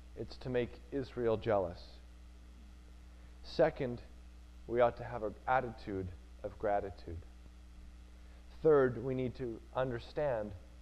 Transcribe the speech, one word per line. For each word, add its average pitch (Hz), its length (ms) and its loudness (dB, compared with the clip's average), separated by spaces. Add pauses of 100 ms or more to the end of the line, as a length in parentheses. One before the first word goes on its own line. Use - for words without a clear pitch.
(180)
it's - 200 -6
to - 120 -6
make 123 220 2 (200)
Israel 120 460 2
jealous. 98 420 4 (1600)
Second, 147 580 4 (680)
we 120 140 4
ought 120 160 8
to 120 60 -8
have 117 180 -6
an 104 140 -2 (120)
attitude 113 600 0 (360)
of - 140 -8
gratitude. 98 600 0 (1400)
Third, 135 400 10
we 131 100 0
need 127 220 0
to 117 240 -4 (160)
understand 123 800 0 (280)